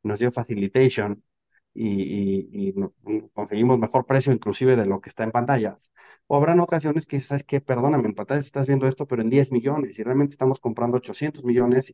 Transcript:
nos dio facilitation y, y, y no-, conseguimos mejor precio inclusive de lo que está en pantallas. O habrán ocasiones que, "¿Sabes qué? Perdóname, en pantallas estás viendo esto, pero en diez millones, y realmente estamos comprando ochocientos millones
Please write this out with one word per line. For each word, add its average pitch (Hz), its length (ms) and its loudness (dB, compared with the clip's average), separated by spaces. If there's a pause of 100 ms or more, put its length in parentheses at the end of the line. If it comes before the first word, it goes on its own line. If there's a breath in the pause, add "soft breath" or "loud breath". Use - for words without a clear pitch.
nos 104 180 -6
dio 120 120 2
facilitation 107 920 0 (520)
y, 98 760 -2
y, 98 180 -4
y 95 40 -8
no-, 98 200 -4 (400)
conseguimos 110 440 0
mejor 117 300 -2
precio 135 260 2
inclusive 127 420 2
de 107 120 0
lo 98 120 -2
que - 100 -16
está - 160 -8
en 113 60 -6
pantallas. 120 600 -2 (340 soft breath)
O 143 120 0
habrán 165 220 4
ocasiones 160 460 0
que, 139 140 -4
"¿Sabes 143 240 -6
qué? 139 180 -2
Perdóname, 131 460 0
en 104 80 -4
pantallas 135 300 -4
estás 139 200 -4
viendo 135 220 2
esto, 131 200 -2
pero 117 140 -2
en 113 80 0
diez 135 220 2
millones, 127 480 -2
y 107 40 -6
realmente 139 300 0
estamos 131 260 0
comprando 117 380 -2
ochocientos 139 460 -8
millones 123 500 2